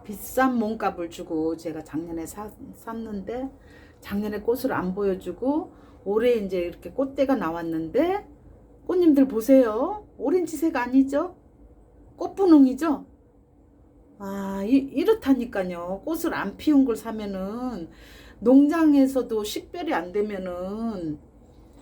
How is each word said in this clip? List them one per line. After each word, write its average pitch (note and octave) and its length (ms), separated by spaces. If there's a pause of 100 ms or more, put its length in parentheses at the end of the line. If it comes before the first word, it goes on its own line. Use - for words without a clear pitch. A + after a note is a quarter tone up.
비싼 B3 520
몸값을 G#3 520
주고 E3 480
제가 D#3+ 260
작년에 E3 420
사-, G3+ 240 (260)
샀는데 A3+ 760 (500)
작년에 G#3 400
꽃을 A#3 320
안 F#3 240
보여주고 G3+ 760 (320)
올해 A3+ 300
이제 F#3+ 240
이렇게 F3 320
꽃대가 C4+ 440
나왔는데 E3+ 920 (600)
꽃님들 D#4+ 420
보세요. C4 800 (120)
오렌지색 D#4 600
아니죠? C4+ 580 (800)
꽃분홍이죠? D4+ 920 (1120)
아, G3 460
이, A#3+ 100
이렇다니까요. A#3 1300
꽃을 D#4+ 280
안 E3+ 220
피운 C#4 300
걸 A3+ 100
사면은 G#3+ 960 (500)
농장에서도 C4+ 1040
식별이 E4 500
안 F3+ 200
되면은 F#3+ 1120 (540)